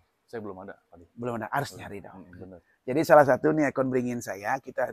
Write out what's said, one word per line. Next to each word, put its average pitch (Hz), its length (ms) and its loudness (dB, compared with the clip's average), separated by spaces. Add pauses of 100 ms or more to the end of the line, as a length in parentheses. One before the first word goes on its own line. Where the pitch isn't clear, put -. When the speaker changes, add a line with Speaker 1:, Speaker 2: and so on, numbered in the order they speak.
(240)
Speaker 1:
Saya - 160 -14
belum 101 220 -12
ada, 101 120 -16 (100)
Pak - 120 -20
De. - 100 -20 (100)
Speaker 2:
Belum 120 200 -6
ada, 110 120 -6
harus 135 220 -6
Speaker 1:
Belum. 95 100 -18
Speaker 2:
nyari 101 200 -14
dong. 92 200 -20
Speaker 1:
Hmm, 87 180 -20
benar. 92 220 -18 (240)
Speaker 2:
Jadi 127 180 0
salah 151 220 10
satu 131 260 4
nih 151 220 2
ikon 131 160 -2
beringin 123 320 -2
saya, 107 380 -6
kita, 123 340 -6